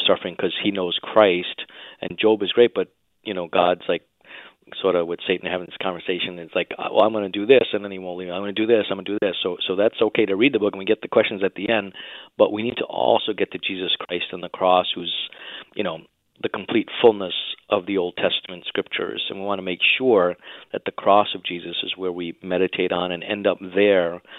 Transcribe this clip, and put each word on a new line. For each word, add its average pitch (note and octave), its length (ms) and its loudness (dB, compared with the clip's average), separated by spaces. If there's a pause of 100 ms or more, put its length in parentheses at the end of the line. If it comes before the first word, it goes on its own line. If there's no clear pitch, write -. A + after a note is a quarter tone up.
suffering F2+ 300 0
'cause F2+ 260 -2
he G#2 80 0
knows F#2 320 -2
Christ, F#2 640 2 (360)
and F2 180 -8
Job A2 240 4
is F#2 100 -4
great, A#2+ 220 6
but, F#2 140 -2 (360)
you G#2 100 -8
know, F2+ 140 -6
God's F2+ 400 2
like, E2+ 140 0 (800)
sort F#2 140 2
of F2 120 2
with E2+ 200 -6
Satan F2+ 240 -2
having F2+ 160 -4
this - 160 -18
conversation, F2+ 560 -4
it's E2+ 160 -16
like, F2+ 240 -2
"Uh, - 140 -6
well, A#2 100 6
I'm A2 100 4
gonna G#2 160 -2
do G2+ 180 -4
this, A#2+ 260 8
and G2+ 120 -2
then G2+ 60 -8
he F#2+ 80 -10
won't F2+ 200 -10
leave. F2+ 120 -8
I'm F2+ 100 -4
gonna G2+ 120 -6
do G#2+ 140 0
this, A2 240 4
I'm G2 80 -4
gonna F#2+ 60 -10
do G2+ 160 -4
this." F#2+ 220 0
So, F2+ 140 -4 (100)
so F#2+ 100 -2
that's G#2 240 0
okay G#2+ 260 2
to F#2+ 100 -2
read C3 160 4
the A2+ 80 0
book, G2+ 140 0
and F#2+ 40 -10
we F#2+ 60 -10
get G#2+ 180 0
the F#2+ 60 -10
questions G#2+ 340 2
at F#2+ 140 -2
the F#2+ 120 -6
end, G#2 240 -2 (460)
but G#2 140 6
we G#2+ 100 -4
need A#2 140 -4
to - 80 -4
also - 480 0
get G2 200 -4
to F#2 60 -10
Jesus F#2 380 -4
Christ F2 360 -6
on F2+ 100 -10
the F2+ 60 -10
cross, F2+ 460 2
who's, F2 180 -6 (600)
you - 80 -6
know, E2+ 200 -4 (400)
the - 60 -4
complete G#2 400 -2 (140)
fullness G2+ 320 4 (340)
of G2+ 160 0
the G2 140 -2
Old F2+ 180 -2
Testament F2+ 500 -4
scriptures, - 600 -6
and G2 120 -10
we F#2+ 40 -10
wanna G2 160 -4
make F#2 200 -6 (180)
sure G2 380 4 (360)
that - 140 -8
the G2 60 -4
cross G2+ 420 2
of F#2 100 -12
Jesus F2 380 -6
is F#2 160 -6
where F#2 140 -4
we F2 280 -6
meditate F#2 520 0
on F2+ 200 0
and E2+ 100 -6
end G2+ 240 -2
up F#2 140 2
there, F#2 600 2 (160)